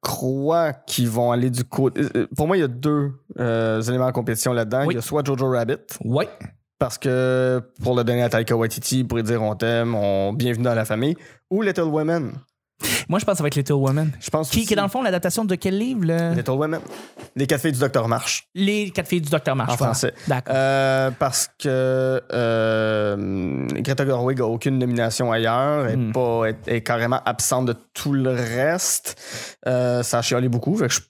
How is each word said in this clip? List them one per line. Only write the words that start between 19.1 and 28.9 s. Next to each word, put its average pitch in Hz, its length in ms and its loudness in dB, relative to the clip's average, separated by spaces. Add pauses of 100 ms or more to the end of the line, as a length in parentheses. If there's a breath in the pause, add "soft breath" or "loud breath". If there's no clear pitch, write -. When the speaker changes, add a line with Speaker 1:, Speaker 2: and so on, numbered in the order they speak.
Speaker 2:
du 147 100 -4
Docteur 147 240 0
Marsh, 127 180 0
Speaker 1:
En 120 40 0
Speaker 2:
voilà. 123 160 2
Speaker 1:
français. - 220 0 (120)
Speaker 2:
D'accord. 131 300 -2
Speaker 1:
Euh, 165 600 2
parce - 320 -2 (120)
que, 131 600 0 (120)
euh, 104 1400 0
Greta 135 300 -2
Gerwig 131 360 0
a 117 60 2
aucune 117 320 0
nomination 120 520 0
ailleurs, 123 560 2
elle 113 60 0
est 131 40 0
Speaker 2:
Hmm. 113 160 0
Speaker 1:
pas, 117 300 2 (240)
elle 113 80 0
est 117 60 0
carrément 120 440 0
absente 127 420 0
de 117 100 0 (180)
tout - 200 -4
le 131 160 2
reste. 127 880 -2 (520 loud breath)